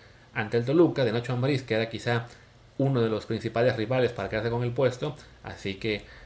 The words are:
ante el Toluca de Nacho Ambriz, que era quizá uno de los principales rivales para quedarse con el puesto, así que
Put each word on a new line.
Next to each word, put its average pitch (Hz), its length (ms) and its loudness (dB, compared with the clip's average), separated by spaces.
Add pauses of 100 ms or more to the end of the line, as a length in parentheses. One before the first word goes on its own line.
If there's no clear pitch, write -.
(320)
ante 113 240 -2
el 120 80 2
Toluca 143 400 4
de 107 80 2
Nacho 120 220 -2
Ambriz, 127 280 0
que - 120 -2
era 110 160 0
quizá 120 360 -2 (520)
uno 135 240 2
de 113 80 2
los 107 160 -4
principales 113 500 0
rivales 117 360 0
para 98 180 -6
quedarse 110 180 -2
con 117 140 -2
el 120 100 -2
puesto, 139 440 0 (260)
así 101 320 -8
que 104 260 -2 (260)